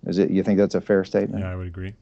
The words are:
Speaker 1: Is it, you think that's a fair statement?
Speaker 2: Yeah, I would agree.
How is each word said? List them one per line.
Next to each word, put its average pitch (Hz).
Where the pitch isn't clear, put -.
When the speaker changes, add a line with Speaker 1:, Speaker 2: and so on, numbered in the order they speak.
Speaker 1:
Is 92
it, 95
you 95
think 101
that's 101
a 87
fair 98
statement? 101
Speaker 2:
Yeah, 92
I 92
would 92
agree. 92